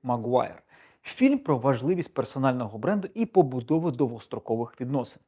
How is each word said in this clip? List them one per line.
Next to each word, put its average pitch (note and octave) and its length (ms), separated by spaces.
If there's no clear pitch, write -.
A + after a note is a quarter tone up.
Магуайр". A#2+ 600
Фільм C4+ 360
про D3+ 200
важливість C3+ 560
персонального B2+ 640
бренду F#3+ 360
і A3 120
побудову D3+ 640
довгострокових A#2 920
відносин. B2+ 480